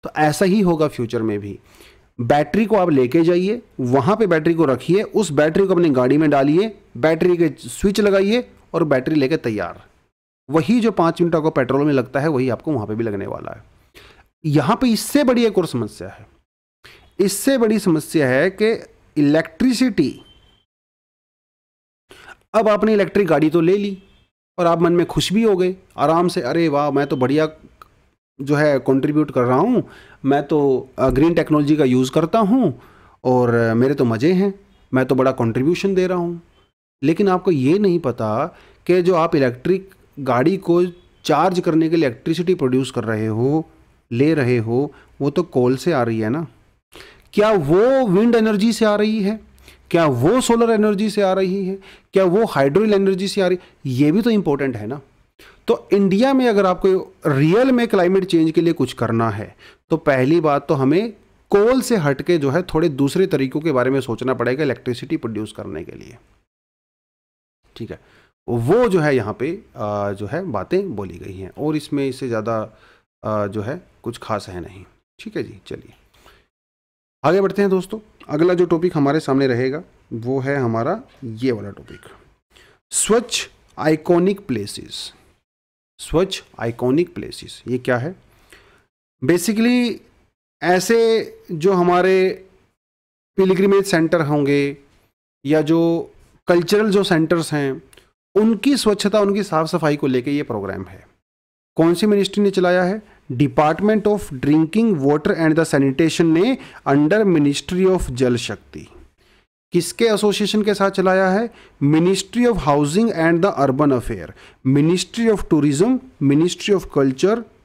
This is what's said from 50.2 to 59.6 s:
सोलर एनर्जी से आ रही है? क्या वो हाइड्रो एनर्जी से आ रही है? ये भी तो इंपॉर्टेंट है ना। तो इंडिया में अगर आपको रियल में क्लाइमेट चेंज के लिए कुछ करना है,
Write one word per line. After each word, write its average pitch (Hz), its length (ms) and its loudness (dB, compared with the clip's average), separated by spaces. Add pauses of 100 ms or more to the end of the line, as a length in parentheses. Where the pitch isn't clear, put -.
सोलर 233 320 2
एनर्जी 214 360 0
से 202 120 -2
आ 190 120 2
रही 190 320 -2
है? 190 140 -6 (340)
क्या 190 100 4
वो 190 220 2
हाइड्रो 143 380 2
एनर्जी 196 440 0
से 196 140 -4
आ 185 60 2
रही 180 100 0
है? - 120 -20 (160)
ये 139 260 2
भी 196 100 2
तो 240 80 2
इंपॉर्टेंट 143 460 0
है 104 120 -10
ना। 131 140 -10 (680)
तो - 260 -2
इंडिया 202 400 2
में 254 160 2
अगर 202 160 2
आपको 185 480 0 (120)
रियल 165 460 2
में 240 160 2
क्लाइमेट 185 380 2
चेंज 160 260 2
के 165 100 2
लिए 165 120 0
कुछ 135 200 -4
करना 113 360 -2
है, 104 260 -10 (340)